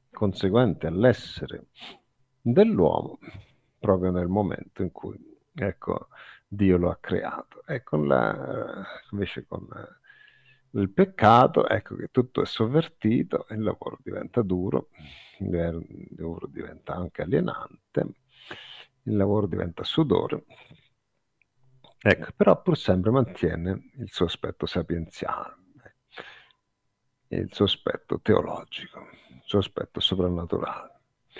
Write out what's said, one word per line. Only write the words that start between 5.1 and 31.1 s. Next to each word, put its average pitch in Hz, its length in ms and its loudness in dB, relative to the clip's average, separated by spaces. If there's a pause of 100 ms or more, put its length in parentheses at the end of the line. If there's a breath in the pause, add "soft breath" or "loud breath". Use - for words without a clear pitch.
ecco, - 540 -6 (380 loud breath)
Dio 98 300 4
lo 87 140 4
ha 82 100 -6
creato. - 640 -6
E 139 160 -6
con 76 240 -2
la, 57 800 0 (280 loud breath)
invece - 340 -6
con 90 200 -12 (1080 soft breath)
il 98 180 0
peccato, 127 800 6
ecco 104 280 -2
che - 140 -10
tutto - 320 0
è - 40 0
sovvertito, - 1040 0
il 110 120 -6
lavoro - 400 -4
diventa - 400 -2
duro, 92 460 0 (500 loud breath)
il 85 800 -4
lavoro 82 300 -10
diventa - 480 -12
anche 92 280 -8
alienante, - 840 -2 (960 loud breath)
il 110 140 -2
lavoro 101 300 2
diventa 90 380 -6
sudore, - 600 0 (1500 soft breath)
ecco, - 380 4
però 196 240 6
pur 170 160 2
sempre 92 340 2
mantiene 92 880 -2
il 120 140 -10
suo - 160 0
aspetto - 400 -6
sapienziale, - 920 -6 (1700 loud breath)
il 92 240 -4
suo - 120 2
aspetto - 560 -4
teologico, - 800 -2 (300 loud breath)
il 64 120 -20
suo - 180 0
aspetto - 400 -8
soprannaturale. 90 960 -2 (440 loud breath)